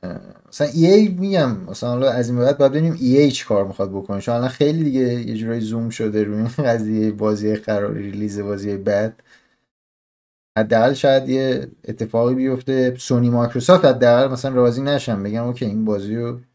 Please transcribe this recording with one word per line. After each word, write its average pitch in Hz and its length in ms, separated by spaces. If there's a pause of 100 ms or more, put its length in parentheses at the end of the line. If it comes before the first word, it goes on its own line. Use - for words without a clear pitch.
اه، 90 160 (300)
مثلاً - 240
ای 165 140
ای 208 200
می‌گم، 180 500 (120)
مثلاً 120 200
حالا 123 220
از 120 180
این 123 80
به 123 80
بعد 139 120
باید 139 140
ببینیم 160 280
ای 127 180
ای 143 140
چی - 140
کار 101 220
می‌خواد 98 240
بکنه، 98 300
چون 117 140
الان 123 120
خیلی 151 360
دیگه 135 160
یه 120 360
جورایی 113 260
زوم 113 280
شده 107 340
روی 104 140
این 113 100
قضیه 110 640
بازی 107 440
خراب، 104 400
ریلیز 101 440
بازی 101 380
بد. 104 360 (1500)
حداقل 113 340
شاید 131 360
یه 131 380 (200)
اتفاقی 117 480
بیفته، 131 640
سونی 123 300
مایکروسافت 120 560
حداقل 123 480
مثلاً 131 220
راضی 123 260
نشن، 131 420
بگن 104 140
اوکی 123 280
این 110 200
بازی 104 300
رو 120 240 (160)